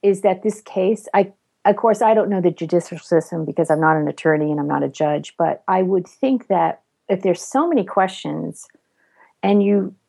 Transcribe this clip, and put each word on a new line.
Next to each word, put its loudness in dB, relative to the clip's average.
is 2
that 0
this -4
case, -2
I, 2
of 2
course, 2
I 4
don't 2
know 0
the 2
judicial -4
system -2
because -2
I'm 2
not 4
an -2
attorney 0
and -4
I'm -4
not -2
a -4
judge, -4
but -2
I 0
would 0
think -4
that 0
if -2
there's 0
so -2
many 0
questions -4
and 4
you 0